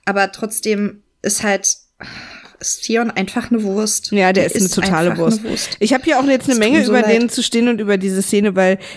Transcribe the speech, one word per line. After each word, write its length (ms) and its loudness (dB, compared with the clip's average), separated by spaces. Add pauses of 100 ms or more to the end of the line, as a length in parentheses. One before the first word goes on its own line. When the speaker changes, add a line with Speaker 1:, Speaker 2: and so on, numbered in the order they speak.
Speaker 1:
aber 300 0
trotzdem 720 -4 (180)
ist 220 -2
halt, 340 0 (840)
ist 260 -8
Theon 240 0
einfach 400 -4
eine 140 2
Wurst. 480 -2
Speaker 2:
Ja, 220 4
der 100 4
Speaker 1:
Der 20 2
Speaker 2:
ist 120 -2
eine 80 2
Speaker 1:
ist 100 -2
Speaker 2:
totale 360 2
Speaker 1:
einfach 120 -2
Speaker 2:
Wurst. 160 2
Speaker 1:
eine 100 -8
Wurst. 300 -6
Speaker 2:
Ich 160 2
hab 80 -2
hier 160 2
auch 60 2
jetzt 180 2
eine 100 0
Speaker 1:
Es 60 2
Speaker 2:
Menge 180 4
Speaker 1:
tut 40 4
mir 40 0
so 60 0
Speaker 2:
über 100 4
Speaker 1:
leid. 220 4
Speaker 2:
den 60 0
zu 120 -4
stehen 280 0
und 120 -2
über 160 0
diese 240 -2
Szene, 340 0
weil 220 4 (180)